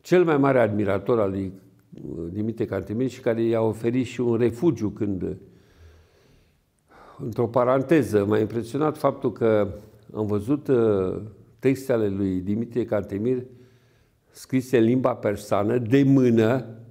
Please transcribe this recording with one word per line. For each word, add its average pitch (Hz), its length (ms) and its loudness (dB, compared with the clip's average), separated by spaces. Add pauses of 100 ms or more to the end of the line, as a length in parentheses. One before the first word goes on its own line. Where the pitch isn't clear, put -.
cel 180 240 4
mai 160 120 2
mare 139 220 4
admirator 104 640 2
al 98 100 0
lui, 95 220 -6 (560)
uh, 82 240 -10
Dimitrie 107 340 -4
Cantemir 107 420 -4
și - 120 -12
care 113 220 0
i-a 113 180 2
oferit 117 460 0
și - 140 -10
un 120 160 2
refugiu 113 520 0
când, 92 480 -4 (1900)
într-o 117 220 -4
paranteză, 123 800 2
m-a 107 140 2
impresionat 117 580 -2
faptul 135 360 -2
că 107 360 2 (460)
am 107 120 -4
văzut, 104 420 -2
uh, 101 520 2 (380)
texte 135 340 0
ale 110 160 2
lui 95 320 -2
Dimitrie 113 440 -4
Cantemir 110 580 -4 (880)
scrise - 480 -2
în 113 60 6
limba 123 300 2
persană, 107 640 -2
de 123 240 2
mână 127 640 4 (260)